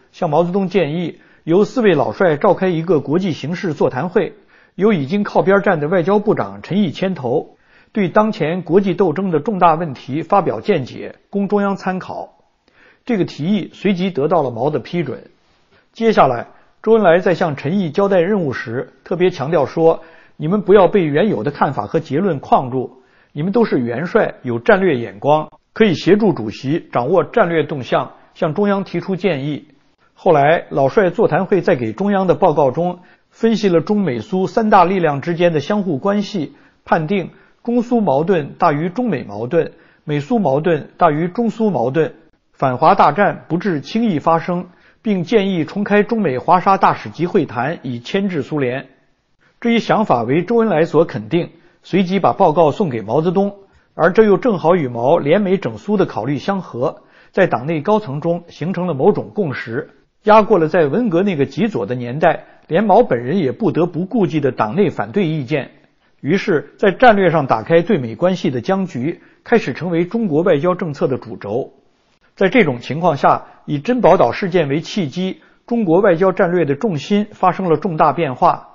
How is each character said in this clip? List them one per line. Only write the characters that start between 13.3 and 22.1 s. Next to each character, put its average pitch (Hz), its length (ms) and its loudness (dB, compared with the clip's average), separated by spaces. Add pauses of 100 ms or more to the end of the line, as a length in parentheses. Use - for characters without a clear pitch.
议 185 280 -2
随 196 220 0
即 180 160 -2
得 151 160 -2
到 170 160 2
了 123 80 -4
毛 120 180 -2
的 151 100 -2
批 175 240 -6
准。 113 280 -12 (600)
接 226 200 0
下 175 160 4
来， 117 200 -4 (340)
周 220 120 2
恩 220 100 4
来 175 160 6
在 185 160 2
向 156 200 -2
陈 170 240 -4
毅 170 120 -2
交 196 180 0
代 190 100 2
任 190 220 0
务 143 100 -2
时， 120 420 -8 (100)
特 - 120 -6
别 175 140 2
强 147 220 -6
调 156 140 2
说 160 360 2 (360)
：“你 147 100 -6
们 202 140 0
不 180 120 4
要 196 140 8
被 180 180 2
原 151 240 0
有 110 140 -2
的 143 80 -4
看 151 220 -2
法 107 120 -6
和 165 140 -2
结 139 180 -4